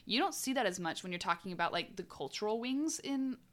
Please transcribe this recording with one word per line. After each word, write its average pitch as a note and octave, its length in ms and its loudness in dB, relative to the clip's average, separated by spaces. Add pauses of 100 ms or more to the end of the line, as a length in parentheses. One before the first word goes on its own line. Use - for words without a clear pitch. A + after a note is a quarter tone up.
You G#3+ 120 4
don't E4+ 160 4
see C4 200 0
that B3+ 100 4
as F3+ 160 0
much E3 220 -2
when F3+ 100 -6
you're F3 60 -2
talking F3+ 340 -2
about, E3+ 200 2
like, E3+ 240 -2
the F3+ 80 -4
cultural G#3+ 540 -2
wings C4+ 420 0
in C4 360 0 (160)